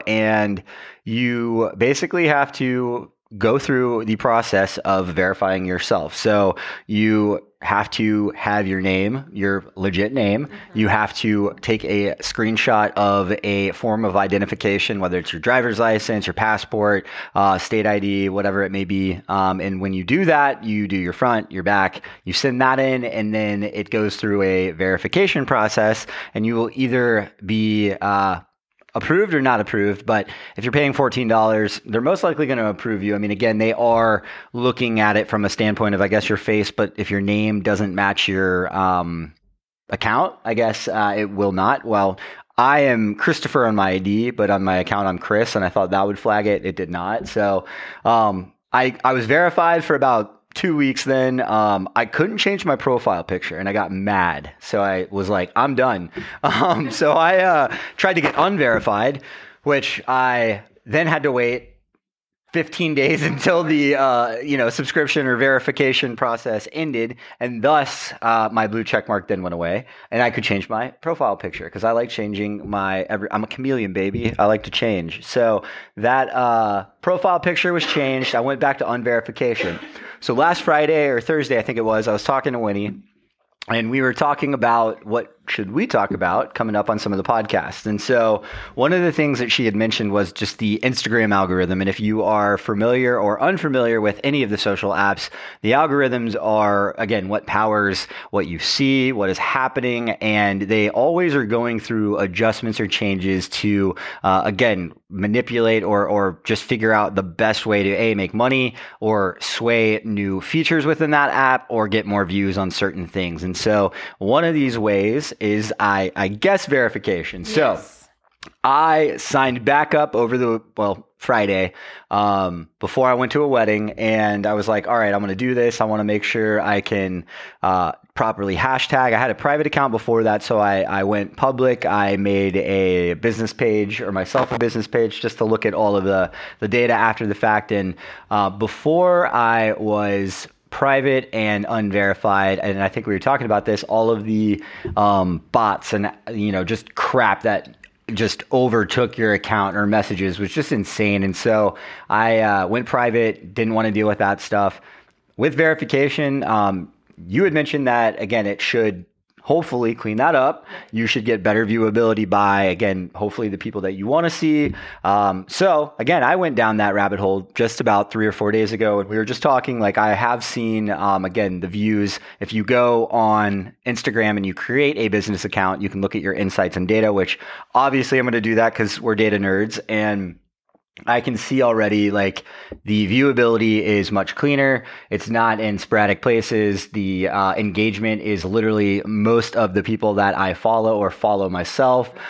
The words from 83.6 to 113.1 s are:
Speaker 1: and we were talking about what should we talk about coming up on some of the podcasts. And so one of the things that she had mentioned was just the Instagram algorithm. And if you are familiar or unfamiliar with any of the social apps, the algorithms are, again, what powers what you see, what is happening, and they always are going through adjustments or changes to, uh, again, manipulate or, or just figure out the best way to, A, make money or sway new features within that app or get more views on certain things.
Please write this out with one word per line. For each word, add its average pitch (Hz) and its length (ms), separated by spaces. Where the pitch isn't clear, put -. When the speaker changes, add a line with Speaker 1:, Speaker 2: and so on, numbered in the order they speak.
Speaker 1:
and 113 220
we 131 120
were 127 120
talking 143 400
about 117 500
what 107 320
should 98 240
we 160 140
talk 101 260
about 92 420
coming 110 220
up 104 140
on 107 100
some 101 120
of 98 60
the 95 60
podcasts. 104 600
And 104 140
so 113 440
one 139 180
of 180 80
the 170 100
things 143 280
that 117 120
she 127 140
had 107 100
mentioned 110 380
was 98 180
just - 280
the 110 220
Instagram 113 520
algorithm. 92 480
And 95 80
if 95 100
you 107 240
are 101 340
familiar 120 640
or 104 220
unfamiliar 131 580
with 104 240
any 139 200
of 107 60
the 104 80
social 101 340
apps, 98 380
the 107 100
algorithms 131 680
are, 104 600
again, 104 280
what 104 200
powers 104 600
what 98 180
you 82 120
see, 135 520
what 101 180
is 92 100
happening, 123 720
and 104 500
they 104 300
always 165 440
are 131 100
going 117 340
through 107 400
adjustments 107 600
or 107 80
changes 95 640
to, 101 460
uh, 95 220
again, 98 480
manipulate 113 760
or, 101 240
or 98 380
just 110 180
figure 110 300
out 104 220
the 95 80
best 107 420
way 104 180
to, 98 60
A, 107 240
make 95 200
money 127 420
or 104 400
sway 113 640
new 101 340
features 160 460
within 156 260
that 143 200
app 131 360
or 107 220
get 107 160
more 101 180
views 95 340
on 95 140
certain 90 360
things. 85 360